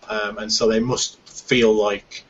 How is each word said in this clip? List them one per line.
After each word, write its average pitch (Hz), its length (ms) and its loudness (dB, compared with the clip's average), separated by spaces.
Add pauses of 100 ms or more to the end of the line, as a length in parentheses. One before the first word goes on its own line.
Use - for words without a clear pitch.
Um, 104 300 -6
and 107 140 -8
so 113 160 2
they 113 120 2
must - 460 -4
feel 117 460 2
like 104 580 -2